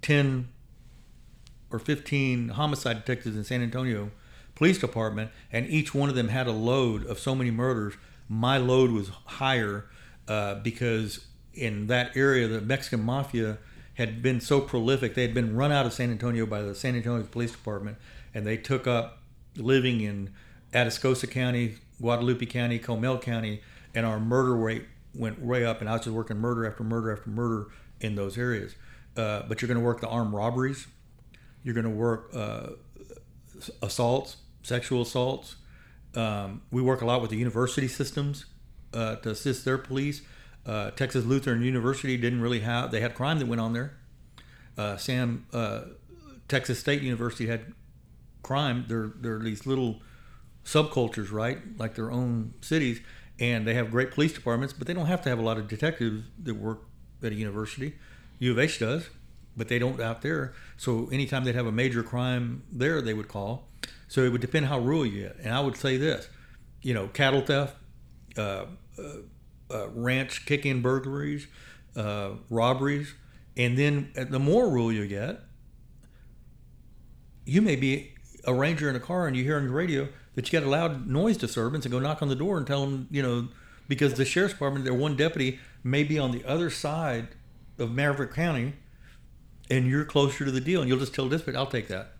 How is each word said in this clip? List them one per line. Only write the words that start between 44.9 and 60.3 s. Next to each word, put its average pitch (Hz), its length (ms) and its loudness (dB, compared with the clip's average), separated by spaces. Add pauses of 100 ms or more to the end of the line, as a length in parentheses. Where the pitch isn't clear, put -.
Sam, 123 560 -2
uh, 110 300 -2 (640)
Texas 127 300 0
State 143 240 0
University 120 440 -2
had 113 260 -4 (720)
crime. 135 460 -2
They're, 113 320 -2
they're 113 180 -4
these 110 280 -4
little 131 340 0 (640)
subcultures, 120 680 2
right? 110 260 -2 (200)
Like 113 160 -4
their 113 160 -4
own 120 500 -2
cities. 139 400 0 (380)
And 120 280 0
they 113 80 2
have 117 160 0
great 127 200 2
police 156 220 2
departments, 127 420 -2
but 143 120 -10
they 175 60 -4
don't 175 140 -2
have 180 160 2
to - 80 0
have 120 80 2
a 113 40 0
lot 110 160 2
of 104 100 -6
detectives 113 560 -2 (180)
that 123 120 -4
work 107 260 -6 (420)
at 113 100 -4
a - 20 -6
university. 107 600 -6 (440)
U 123 140 4
of 113 60 4
H 151 200 2
does, 131 300 0 (480)
but 113 120 -4
they 120 100 2
don't 123 220 0
out 113 220 -4
there. 143 320 -2 (220)